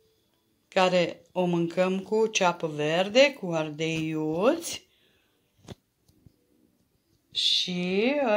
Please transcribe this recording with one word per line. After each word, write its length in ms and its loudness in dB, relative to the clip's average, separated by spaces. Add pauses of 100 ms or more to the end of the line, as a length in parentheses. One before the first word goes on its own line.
(680)
care 520 2 (120)
o 120 -2
mâncăm 560 0
cu 260 0
ceapă 400 0
verde, 680 2
cu 200 -8
ardei 560 -4
iuți. 800 -2 (2500)
Și 840 0 (220)